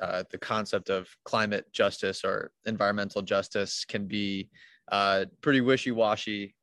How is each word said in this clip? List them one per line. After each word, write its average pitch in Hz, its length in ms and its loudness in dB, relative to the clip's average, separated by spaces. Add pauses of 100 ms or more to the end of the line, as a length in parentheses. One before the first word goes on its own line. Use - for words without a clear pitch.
uh, 92 300 -2
the 95 80 -10
concept 107 500 -2
of 92 200 -2 (160)
climate 104 480 0
justice 98 520 0
or 98 280 -2 (120)
environmental 104 580 0
justice 98 640 -2
can 101 220 -6
be, 98 440 -4 (400)
uh, 98 340 4 (160)
pretty 135 200 4
wishy-washy, 110 1040 2